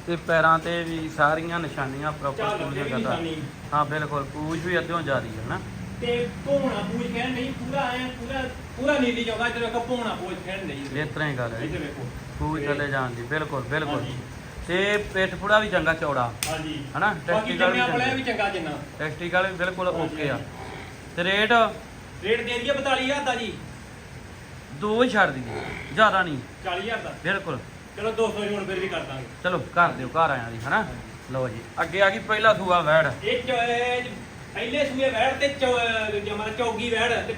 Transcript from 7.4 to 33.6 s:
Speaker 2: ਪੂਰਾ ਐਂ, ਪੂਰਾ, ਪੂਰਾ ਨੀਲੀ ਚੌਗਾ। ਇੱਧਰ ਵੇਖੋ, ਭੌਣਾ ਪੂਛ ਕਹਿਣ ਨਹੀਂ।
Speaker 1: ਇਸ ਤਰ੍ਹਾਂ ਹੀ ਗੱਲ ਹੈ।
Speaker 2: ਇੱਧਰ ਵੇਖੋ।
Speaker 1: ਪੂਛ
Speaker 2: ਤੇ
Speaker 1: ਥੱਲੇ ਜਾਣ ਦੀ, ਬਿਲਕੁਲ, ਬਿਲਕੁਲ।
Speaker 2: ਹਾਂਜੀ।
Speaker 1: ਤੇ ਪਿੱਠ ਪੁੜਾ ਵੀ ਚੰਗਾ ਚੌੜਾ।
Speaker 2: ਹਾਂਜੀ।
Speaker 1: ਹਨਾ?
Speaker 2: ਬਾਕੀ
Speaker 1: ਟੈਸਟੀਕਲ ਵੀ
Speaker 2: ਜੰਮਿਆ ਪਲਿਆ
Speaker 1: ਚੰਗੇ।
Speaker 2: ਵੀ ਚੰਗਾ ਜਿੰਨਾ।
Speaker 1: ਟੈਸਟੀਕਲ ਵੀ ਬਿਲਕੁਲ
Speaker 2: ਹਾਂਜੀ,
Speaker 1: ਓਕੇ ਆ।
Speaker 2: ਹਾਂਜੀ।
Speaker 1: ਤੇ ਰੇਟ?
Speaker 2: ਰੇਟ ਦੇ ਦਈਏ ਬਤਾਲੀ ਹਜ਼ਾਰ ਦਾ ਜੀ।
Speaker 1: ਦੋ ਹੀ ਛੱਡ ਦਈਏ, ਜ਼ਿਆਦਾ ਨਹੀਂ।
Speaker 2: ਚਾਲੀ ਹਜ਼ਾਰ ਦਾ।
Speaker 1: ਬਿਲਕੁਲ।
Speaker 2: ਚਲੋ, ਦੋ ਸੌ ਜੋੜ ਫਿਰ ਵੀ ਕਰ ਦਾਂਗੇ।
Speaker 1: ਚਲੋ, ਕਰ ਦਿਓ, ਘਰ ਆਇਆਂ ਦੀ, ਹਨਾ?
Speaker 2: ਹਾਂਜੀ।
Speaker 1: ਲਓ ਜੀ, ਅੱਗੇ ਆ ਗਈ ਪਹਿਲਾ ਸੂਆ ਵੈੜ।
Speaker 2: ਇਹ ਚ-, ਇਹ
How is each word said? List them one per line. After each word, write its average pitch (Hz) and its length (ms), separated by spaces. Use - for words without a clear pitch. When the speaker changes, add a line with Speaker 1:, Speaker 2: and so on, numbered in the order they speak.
Speaker 2:
ਪੂਰਾ 262 280
ਐਂ, 254 280
ਪੂਰਾ, 254 340
ਪੂਰਾ 277 220
ਨੀਲੀ 233 260
ਚੌਗਾ। 226 220
ਇੱਧਰ 233 120
ਵੇਖੋ, 233 220
ਭੌਣਾ 233 340
ਪੂਛ 180 200
ਕਹਿਣ 190 200
ਨਹੀਂ। 139 360
Speaker 1:
ਇਸ 147 60
ਤਰ੍ਹਾਂ 151 200
ਹੀ 135 80
ਗੱਲ 120 160
ਹੈ। 113 60
Speaker 2:
ਇੱਧਰ 147 200
ਵੇਖੋ। 143 280
Speaker 1:
ਪੂਛ 151 220
Speaker 2:
ਤੇ 143 60
Speaker 1:
ਥੱਲੇ 143 220
ਜਾਣ 131 220
ਦੀ, 117 120
ਬਿਲਕੁਲ, 147 380
ਬਿਲਕੁਲ। 147 340
Speaker 2:
ਹਾਂਜੀ। 131 200
Speaker 1:
ਤੇ 202 360
ਪਿੱਠ 190 200
ਪੁੜਾ 202 240
ਵੀ 214 100
ਚੰਗਾ 160 260
ਚੌੜਾ। 135 380
Speaker 2:
ਹਾਂਜੀ। 156 360
Speaker 1:
ਹਨਾ? 180 100
Speaker 2:
ਬਾਕੀ 185 200
Speaker 1:
ਟੈਸਟੀਕਲ 170 260
ਵੀ 170 60
Speaker 2:
ਜੰਮਿਆ - 280
ਪਲਿਆ 247 220
Speaker 1:
ਚੰਗੇ। 262 140
Speaker 2:
ਵੀ 247 100
ਚੰਗਾ 208 160
ਜਿੰਨਾ। 165 240
Speaker 1:
ਟੈਸਟੀਕਲ 175 480
ਵੀ 190 80
ਬਿਲਕੁਲ 180 320
Speaker 2:
ਹਾਂਜੀ, 165 280
Speaker 1:
ਓਕੇ 147 160
ਆ। - 20
Speaker 2:
ਹਾਂਜੀ। 110 120
Speaker 1:
ਤੇ 170 80
ਰੇਟ? 208 280
Speaker 2:
ਰੇਟ 220 200
ਦੇ 240 160
ਦਈਏ 277 140
ਬਤਾਲੀ 262 320
ਹਜ਼ਾਰ 285 180
ਦਾ 254 120
ਜੀ। 226 180
Speaker 1:
ਦੋ 214 300
ਹੀ 254 60
ਛੱਡ 190 220
ਦਈਏ, 123 300
ਜ਼ਿਆਦਾ 190 280
ਨਹੀਂ। 151 160
Speaker 2:
ਚਾਲੀ 180 160
ਹਜ਼ਾਰ 220 180
ਦਾ। 143 240
Speaker 1:
ਬਿਲਕੁਲ। 175 360
Speaker 2:
ਚਲੋ, 214 160
ਦੋ 214 200
ਸੌ 208 120
ਜੋੜ 202 200
ਫਿਰ 185 160
ਵੀ 190 80
ਕਰ 165 120
ਦਾਂਗੇ। 131 240
Speaker 1:
ਚਲੋ, 180 140
ਕਰ 170 140
ਦਿਓ, 165 200
ਘਰ 160 220
ਆਇਆਂ 120 200
ਦੀ, 113 80
ਹਨਾ? 175 80
Speaker 2:
ਹਾਂਜੀ। - 560
Speaker 1:
ਲਓ 131 160
ਜੀ, 113 120
ਅੱਗੇ 175 200
ਆ 196 80
ਗਈ 220 80
ਪਹਿਲਾ 214 360
ਸੂਆ 180 260
ਵੈੜ। 156 260
Speaker 2:
ਇਹ 240 180
ਚ-, 240 80
ਇਹ 240 520